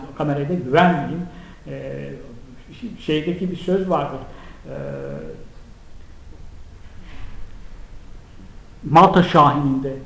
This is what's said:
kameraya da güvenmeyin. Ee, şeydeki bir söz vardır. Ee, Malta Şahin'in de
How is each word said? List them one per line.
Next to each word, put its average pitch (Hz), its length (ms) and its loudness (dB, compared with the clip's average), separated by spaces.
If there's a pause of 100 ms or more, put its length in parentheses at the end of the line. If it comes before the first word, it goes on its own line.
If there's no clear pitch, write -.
(180)
kameraya 143 300 0
da 139 60 0
güvenmeyin. 147 640 4 (480)
Ee, 139 440 -10 (880)
şeydeki 175 500 0
bir - 60 -6
söz 185 340 0
vardır. 143 280 0 (480)
Ee, 139 60 -12 (4000)
Malta 175 320 10
Şahin'in 139 600 6
de 135 100 -2 (140)